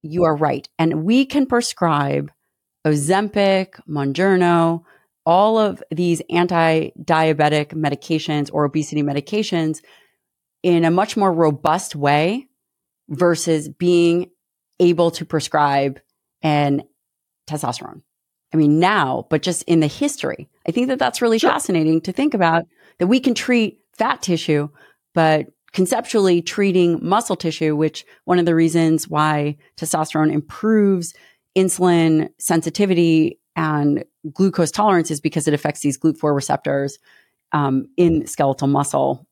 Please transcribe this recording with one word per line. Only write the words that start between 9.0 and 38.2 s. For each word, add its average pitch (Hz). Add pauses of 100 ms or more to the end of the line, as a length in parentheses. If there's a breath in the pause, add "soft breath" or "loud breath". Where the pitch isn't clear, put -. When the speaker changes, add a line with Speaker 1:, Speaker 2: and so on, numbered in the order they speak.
Speaker 1:
medications 156 (840 soft breath)
in 175
a 165
much 190
more 196
robust 160
way 151 (600)
versus 160
being 175 (520)
able 170
to 170
prescribe 143 (420)
an 147 (640)
testosterone. 135 (500)
I -
mean, 151
now, 170
but 151
just 175
in 165
the 156
history, 147 (180)
I 170
think 247
that 262
that's 254
really 226
Speaker 2:
Sure. 330
Speaker 1:
fascinating 160
to 185
think 277
about, 170 (340 soft breath)
that 180
we 247
can 254
treat 233 (180)
fat 226
tissue, 151 (460 soft breath)
but 156 (260)
conceptually 185
treating 180
muscle 196
tissue, 156
which 151 (200 soft breath)
one 180
of 170
the 170
reasons 165
why 151 (200 soft breath)
testosterone 156
improves 196 (420 soft breath)
insulin 175 (100)
sensitivity 170 (160)
and 151 (280)
glucose 180
tolerance 196
is 147
because 151
it 151
affects 147
these 143
glut 156
four 151
receptors, 139 (540 soft breath)
um, 139 (100)
in 165